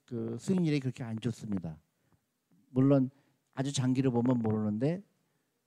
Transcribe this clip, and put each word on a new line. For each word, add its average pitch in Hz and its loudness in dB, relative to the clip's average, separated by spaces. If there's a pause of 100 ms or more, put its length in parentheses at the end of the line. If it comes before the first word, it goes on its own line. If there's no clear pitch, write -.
그 117 -8
수익률이 170 0
그렇게 131 -6
안 113 -6
좋습니다. 98 -6 (920)
물론 131 4 (420)
아주 135 -4
장기로 131 2
보면 120 2
모르는데 110 0 (640)